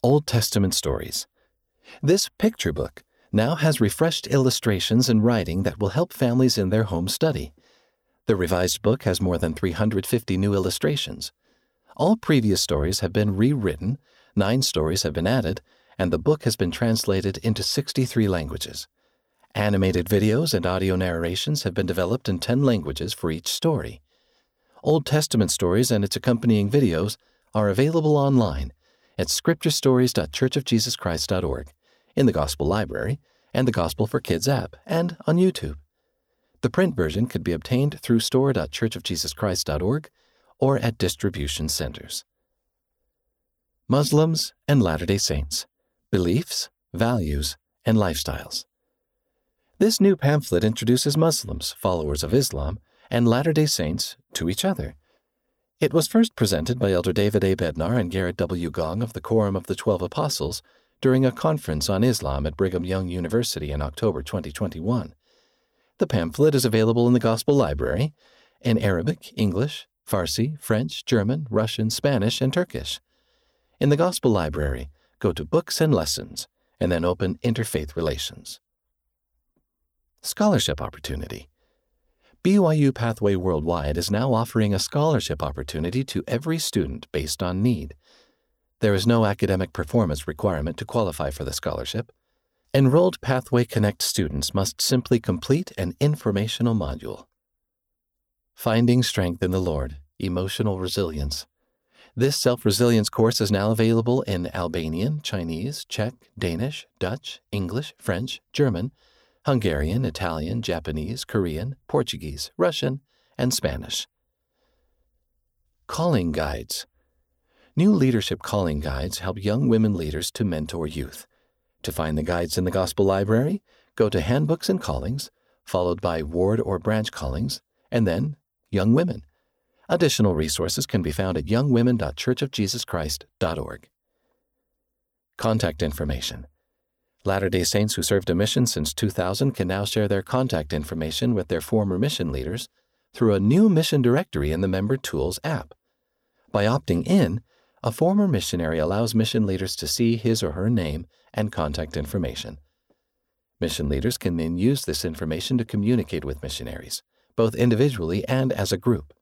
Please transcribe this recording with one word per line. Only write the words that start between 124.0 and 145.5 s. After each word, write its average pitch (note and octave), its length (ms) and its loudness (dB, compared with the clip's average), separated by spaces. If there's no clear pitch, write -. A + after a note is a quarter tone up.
to G2 100 0
Handbooks A#2+ 480 0
and F#2+ 140 0
Callings, F#2+ 480 -4
followed F2+ 380 0
by E2 220 -2
Ward F2+ 360 0
or F#2+ 200 -2
Branch G#2+ 320 -2
Callings, D#2 500 -6
and A#2 160 2
then A#2+ 300 -2
Young G2+ 240 2
Women. D3+ 260 -2
Additional C#3 460 2
resources D#2+ 540 -2
can F#2+ 160 -2
be D#2 80 -2
found F#2 260 -2
at D2 100 -6
young B2 220 2
women A#2+ 280 4
dot D2 180 -4
church - 260 -2
of C#3 80 -4
jesus A2 340 -4
christ D#2 440 -6
dot E2 220 -2
org. - 300 -10
Contact A2 460 0
information. C#2+ 640 -4
Latter-day F#2+ 360 0
Saints G#2 320 0
who D#2+ 80 -4
served G2 260 0
a E2+ 60 2
mission A2 320 2
since - 260 -4
two G#2+ 160 -2
thousand G2 440 -2
can - 140 -2
now G2 160 -2
share G#2 240 0
their G2 140 0
contact B2+ 500 -2
information D#2+ 600 -4
with F#2+ 140 -2
their E2+ 120 -2
former G2+ 380 -2
mission G#2+ 340 -2
leaders C#2+ 380 -6
through A2 180 4
a G2 60 2
new C#3+ 280 6
mission D#3+ 360 4
directory A#2+ 480 2
in E2 100 0
the G2 60 0
Member G2 280 0
Tools E2 480 -4
app. C3+ 300 -6